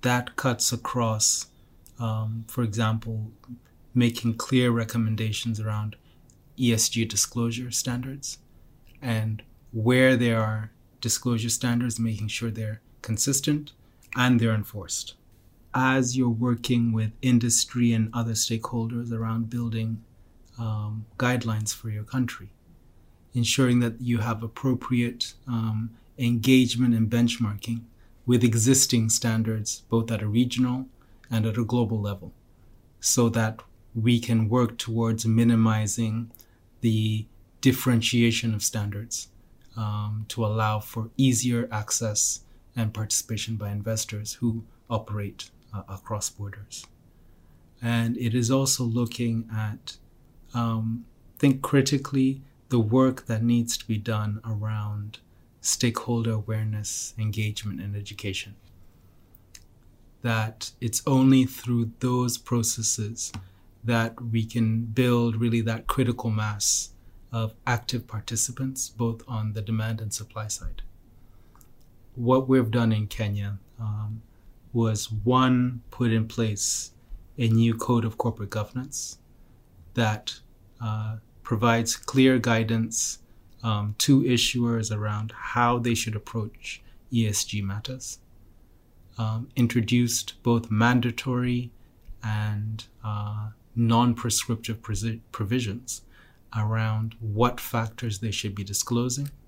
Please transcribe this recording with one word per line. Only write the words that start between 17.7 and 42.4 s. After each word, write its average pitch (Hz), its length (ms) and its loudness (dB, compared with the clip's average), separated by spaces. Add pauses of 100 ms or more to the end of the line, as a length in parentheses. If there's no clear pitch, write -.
and 110 220 2
other 117 200 -2
stakeholders 117 800 -4
around 113 380 -2
building, 113 540 -4 (560)
um, 110 480 -4 (100)
guidelines 117 560 0
for - 160 -10
your 104 140 -6
country, 117 480 -4 (840)
ensuring 123 460 4
that 117 200 0
you 120 200 0
have 110 240 -2
appropriate, 120 880 -2 (140)
um, 113 420 -2 (300)
engagement 120 720 6
and 110 160 4
benchmarking 117 720 0 (460)
with 123 160 4
existing 117 680 4
standards, 110 800 0
both 113 220 2
at 104 100 -2
a 107 60 -2
regional 123 580 2 (460)
and 113 160 2
at 107 100 0
a 120 80 0
global 113 340 0
level, 101 320 -6 (680)
so - 280 4
that 113 320 0 (360)
we 117 240 4
can 113 300 2
work 120 280 2
towards 113 480 -2
minimizing 113 1040 4 (520)
the 110 440 2 (360)
differentiation 117 920 4
of 104 80 -2
standards, 104 680 -6 (480)
um, 107 500 -4
to 117 180 -2
allow 107 360 0
for 110 340 -8
easier 120 560 2
access 107 680 -2 (340)